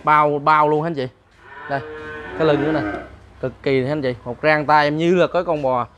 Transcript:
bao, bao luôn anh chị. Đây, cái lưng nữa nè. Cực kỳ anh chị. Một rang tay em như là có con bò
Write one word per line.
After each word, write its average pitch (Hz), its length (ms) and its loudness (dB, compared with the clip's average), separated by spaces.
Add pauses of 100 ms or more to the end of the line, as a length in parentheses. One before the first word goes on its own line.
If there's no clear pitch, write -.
bao, 151 340 4
bao 151 300 4
luôn 151 140 0
anh 165 120 -4
chị. 127 140 -4 (600)
Đây, 139 100 -2 (580)
cái 160 80 0
lưng 147 160 2
nữa 156 100 -2
nè. 151 80 0 (600)
Cực 131 120 -6 (100)
kỳ 135 260 0
anh 151 140 -4
chị. 127 120 -4 (100)
Một 120 180 -10
rang 151 240 2
tay 147 200 4
em 151 100 0
như 170 180 2
là 170 120 4
có 175 180 -2
con 160 180 -2
bò 127 240 0 (120)